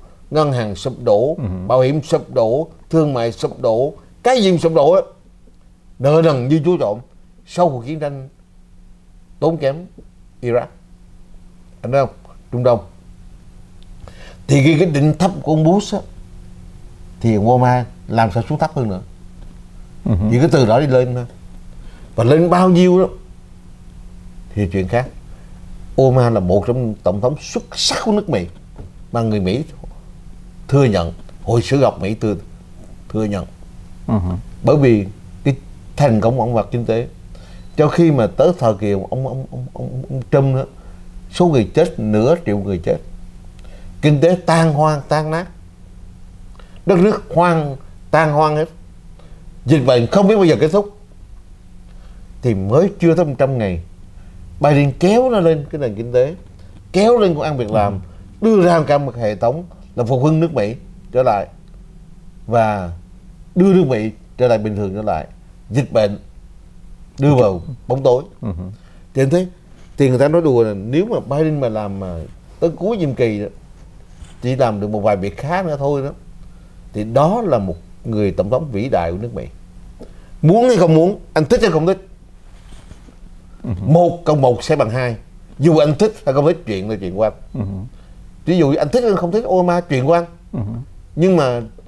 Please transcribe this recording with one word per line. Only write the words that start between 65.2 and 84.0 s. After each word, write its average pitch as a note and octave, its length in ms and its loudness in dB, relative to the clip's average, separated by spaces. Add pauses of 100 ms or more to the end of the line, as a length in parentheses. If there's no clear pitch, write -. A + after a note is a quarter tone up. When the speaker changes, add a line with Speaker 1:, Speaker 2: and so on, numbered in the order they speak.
Speaker 1:
Dịch C3+ 220 -2
bệnh G#2 260 0 (1000)
đưa C#3+ 160 4
vào G2+ 260 2 (280)
bóng C3 140 -2
tối. C3 200 4 (200)
Speaker 2:
Ừ A2+ 60 -6 (100)
hử. F2+ 60 -10 (500)
Speaker 1:
Thì C3+ 80 0
anh C3+ 80 0
thấy, F3+ 180 0 (480)
thì C#3 120 2
người B2+ 100 2
ta C#3 100 4
nói E3+ 140 2
đùa B2 200 4
là G#2+ 120 -2
nếu A#2+ 320 -2
mà C#3 300 -4
Biden D3+ 240 0
mà B2 80 -2
làm G#2 320 -6
mà F2+ 140 -8 (460)
tới E3+ 100 0
cuối G3 260 -4
nhiệm D3+ 180 -2
kỳ A2 260 -2
đó, G#2 60 -6 (960)
chỉ B2+ 140 -4
làm A2+ 240 0
được G#2 100 -4
một G#2+ 100 -4
vài G#2 160 2
việc G2 220 -6
khác F3 280 -4
nữa D3 120 -4
thôi C#3 240 -2
đó, C#3+ 80 -6 (840)
thì G#2+ 120 -6
đó D3+ 380 2
là D3 160 0
một F#2 180 -6 (280)
người G#2 280 -2
tổng F#2 180 -4
thống C#3+ 220 -2
vĩ G#2 160 -4
đại F2 240 -2
của F#2 60 -6
nước A#2 160 -10
Mỹ. A#1+ 120 -10 (960)
Muốn G#3+ 260 6
hay A#3 80 4
không E3 180 4
muốn, F3+ 260 2 (120)
anh D#3 120 0
thích - 180 2
hay G#3 80 2
không D#3 160 0
thích, F#3+ 220 -2 (1500)
Speaker 2:
Ừ - 80 -8 (100)
hử. F#2+ 120 -8
Speaker 1:
một E3+ 320 4